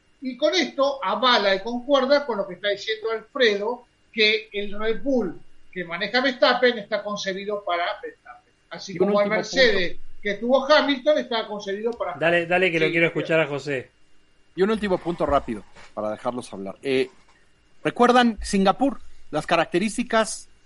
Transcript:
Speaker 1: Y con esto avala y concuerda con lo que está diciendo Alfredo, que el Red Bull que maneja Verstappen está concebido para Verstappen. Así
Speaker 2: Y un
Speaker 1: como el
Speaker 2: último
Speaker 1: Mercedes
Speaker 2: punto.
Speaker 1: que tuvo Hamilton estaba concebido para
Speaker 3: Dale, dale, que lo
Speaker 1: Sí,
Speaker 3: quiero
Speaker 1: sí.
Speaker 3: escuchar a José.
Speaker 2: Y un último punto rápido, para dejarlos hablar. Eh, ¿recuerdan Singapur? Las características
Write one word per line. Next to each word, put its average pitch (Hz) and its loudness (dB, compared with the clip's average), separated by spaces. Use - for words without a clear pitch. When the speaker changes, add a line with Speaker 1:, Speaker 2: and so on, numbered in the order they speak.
Speaker 1:
Y 254 -8
con 320 2
esto 277 0
avala 208 2
y 185 -2
concuerda 262 2
con 214 -4
lo 190 -2
que 180 -10
está 202 -4
diciendo 214 -4
Alfredo, 220 0
que 214 2
el 202 -6
Red 220 -2
Bull 233 -2
que 180 -8
maneja 190 -4
Verstappen 247 2
está 208 -4
concebido 202 -6
para 175 -2
Verstappen. - -18
Así 170 -14
Speaker 2:
Y 170 -10
un 190 2
Speaker 1:
como 208 2
el 202 2
Speaker 2:
último 214 0
Speaker 1:
Mercedes 214 2
Speaker 2:
punto. - -4
Speaker 1:
que 202 -2
tuvo 254 2
Hamilton 285 4
estaba 233 -4
concebido 202 -6
para 185 -6
Speaker 3:
Dale, 170 2
dale, 180 2
que 165 0
lo 160 2
Speaker 1:
Sí, 170 0
Speaker 3:
quiero 165 4
Speaker 1:
sí. - 0
Speaker 3:
escuchar 160 0
a 151 2
José. 139 -6
Speaker 2:
Y 175 2
un 208 2
último 202 0
punto 170 -2
rápido, 131 0
para 107 -4
dejarlos 123 -6
hablar. 98 -10
Eh, 131 0
¿recuerdan 240 4
Singapur? 196 2
Las 151 -4
características 202 0